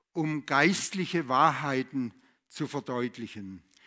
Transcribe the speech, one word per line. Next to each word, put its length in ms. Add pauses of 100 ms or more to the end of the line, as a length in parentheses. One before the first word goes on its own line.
(120)
um 340
geistliche 840
Wahrheiten 840 (360)
zu 180
verdeutlichen. 960 (240)